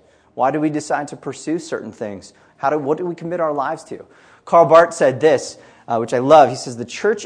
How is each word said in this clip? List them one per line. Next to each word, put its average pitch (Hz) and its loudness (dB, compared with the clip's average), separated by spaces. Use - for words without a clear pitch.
Why 127 0
do 151 -4
we 156 0
decide 147 -6
to 139 -16
pursue 151 -8
certain 110 -10
things? 101 -12
How 139 -2
do, 151 -2
what 151 -2
do 180 -8
we 175 -8
commit 170 -10
our 156 -2
lives 147 -6
to? - -16
Karl 170 6
Barth 165 6
said 127 0
this, 139 0
uh, 117 -2
which 117 -4
I 123 0
love. 139 6
He 131 -6
says, 123 -12
"The 117 -10
church - -4